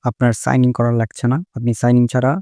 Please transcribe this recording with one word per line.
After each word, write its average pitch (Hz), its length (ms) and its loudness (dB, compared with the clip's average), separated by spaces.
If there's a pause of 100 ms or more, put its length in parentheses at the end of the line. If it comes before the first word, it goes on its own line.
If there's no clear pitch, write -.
আপনার 120 280 0 (100)
সাইন 127 240 0
ইন 123 120 2
করা 120 120 0 (100)
লাগছে - 320 -6
না। 135 40 0 (200)
আপনি 117 140 -2 (100)
সাইন 123 200 2
ইন 123 120 4
ছাড়া 127 300 0